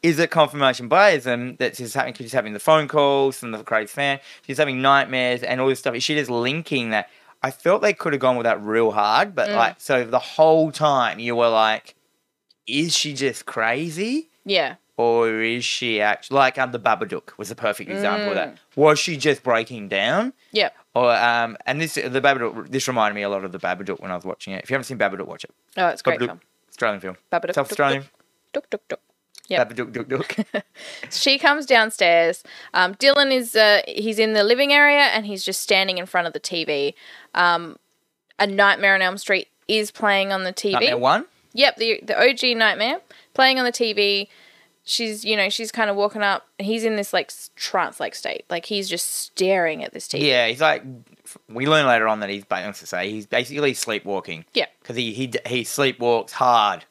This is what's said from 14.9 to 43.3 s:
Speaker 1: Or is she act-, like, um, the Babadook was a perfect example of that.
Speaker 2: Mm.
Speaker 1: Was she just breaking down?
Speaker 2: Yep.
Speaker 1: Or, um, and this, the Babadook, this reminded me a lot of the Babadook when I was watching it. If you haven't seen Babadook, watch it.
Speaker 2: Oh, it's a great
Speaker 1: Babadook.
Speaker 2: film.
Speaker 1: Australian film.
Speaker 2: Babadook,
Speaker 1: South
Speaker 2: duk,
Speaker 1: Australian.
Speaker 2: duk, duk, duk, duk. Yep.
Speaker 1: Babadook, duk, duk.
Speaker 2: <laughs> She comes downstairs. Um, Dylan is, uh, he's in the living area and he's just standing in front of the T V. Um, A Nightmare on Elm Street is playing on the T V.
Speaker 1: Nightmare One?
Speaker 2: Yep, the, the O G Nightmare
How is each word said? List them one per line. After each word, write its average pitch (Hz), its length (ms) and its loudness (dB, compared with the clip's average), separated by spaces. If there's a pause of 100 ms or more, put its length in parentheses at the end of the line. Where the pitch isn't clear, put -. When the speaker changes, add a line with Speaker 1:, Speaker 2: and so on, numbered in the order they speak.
Speaker 1:
Or 117 300 2 (140)
is 120 220 -2
she 113 360 -2
act-, 104 300 0
like, 131 280 2
um, 127 140 -2
the 120 60 -6
Babadook 101 580 -2
was 104 140 -12
a 117 40 -10
perfect 104 360 -4
example 101 400 -2
of 98 40 -4
that. 92 200 -4
Speaker 2:
Mm. - 40 -20 (180)
Speaker 1:
Was 151 220 6
she 165 180 -4
just 135 260 0
breaking 113 460 -2
down? 131 440 0 (200)
Speaker 2:
Yep. 208 220 0 (200)
Speaker 1:
Or, 123 200 4
um, 117 420 2 (100)
and 143 140 -2
this, 160 140 -4
the 131 260 -2
Babadook, 120 500 0
this 131 180 -2
reminded 110 260 0
me 104 80 -6
a 101 60 -2
lot 98 160 -4
of 90 80 -10
the 92 60 -12
Babadook 92 420 -6
when 92 100 -12
I 92 40 -6
was 90 100 -10
watching 92 300 -10
it. 92 80 -10
If - 80 -12
you 131 40 -2
haven't 131 100 -2
seen 127 140 -12
Babadook, 95 280 -2
watch - 180 -14
it. - 60 -18 (260)
Speaker 2:
Oh, 185 120 2
it's - 120 -4
a - 40 -20
great 165 160 0
Speaker 1:
Babadook. 123 60 0
Speaker 2:
film. 87 140 -10 (300)
Speaker 1:
Australian 104 300 -4
film. 92 160 -10 (160)
Speaker 2:
Babadook, 175 220 -4
Speaker 1:
South 139 140 0
Speaker 2:
duk, - 40 -10
Speaker 1:
Australian. 139 300 0 (500)
Speaker 2:
duk, - 180 -8
duk, - 0 -
duk, - 180 -10
duk. - 120 -10 (480)
Yep. 131 200 0
Speaker 1:
Babadook, 117 240 -8
duk, 117 160 -8
duk. 190 560 -4 (200)
Speaker 2:
<laughs> - 260 -16
She 269 280 0
comes 294 280 2
downstairs. 180 760 4 (320)
Um, 185 200 2
Dylan 277 360 4
is, 254 240 -2
uh, 208 320 6
he's 214 320 -4
in 220 140 2
the 214 100 4
living 254 300 4
area 285 300 6
and 220 240 2
he's 196 180 -8
just 190 160 -6
standing 190 380 0
in 180 80 -8
front 175 200 -2
of 160 60 -6
the 147 80 -8
T 165 240 -6
V. 143 320 -2 (380)
Um, 170 420 0 (640)
A 208 80 4
Nightmare 196 460 4
on 190 80 2
Elm 185 160 -2
Street 190 300 -2 (200)
is 214 240 0
playing 196 400 0
on 190 120 -2
the 185 80 -4
T - 180 -4
V. - 20 -2
Speaker 1:
Nightmare - 260 2
One? 160 280 2 (260)
Speaker 2:
Yep, 254 240 4
the, 220 260 -2
the - 160 -2
O 254 140 6
G 254 220 0
Nightmare 226 460 0 (340)